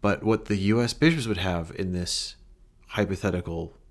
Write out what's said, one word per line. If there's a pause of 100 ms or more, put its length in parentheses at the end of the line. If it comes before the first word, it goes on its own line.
But
what
the
U
S
bishops
would
have
in
this (520)
hypothetical (180)